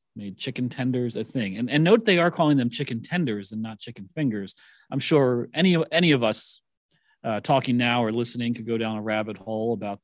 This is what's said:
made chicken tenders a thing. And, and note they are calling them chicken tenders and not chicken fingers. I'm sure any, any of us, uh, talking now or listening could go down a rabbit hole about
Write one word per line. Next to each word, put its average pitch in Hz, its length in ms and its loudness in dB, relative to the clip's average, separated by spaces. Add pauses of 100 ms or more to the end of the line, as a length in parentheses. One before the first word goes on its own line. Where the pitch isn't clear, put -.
(180)
made 101 200 -10
chicken 127 320 -4
tenders 123 480 -2
a 110 80 -4
thing. 101 320 -4
And, 117 120 -4
and 147 140 2
note 220 220 6
they 180 140 6
are 170 120 4
calling 151 240 4
them 123 140 2
chicken 127 320 -6
tenders 113 500 -4
and 110 100 -8
not 110 180 -10
chicken 104 360 -14
fingers. 107 400 -2 (340)
I'm 139 100 -4
sure 127 540 2
any, 175 220 4 (160)
any 165 220 4
of 123 100 2
us, - 380 -2 (600)
uh, 107 200 -4
talking 131 340 2
now 120 260 2
or 110 120 0
listening 120 400 -2
could 113 120 -10
go 113 120 -2
down 110 180 -2
a 107 60 -6
rabbit 107 340 -4
hole 113 380 -4
about 101 300 -8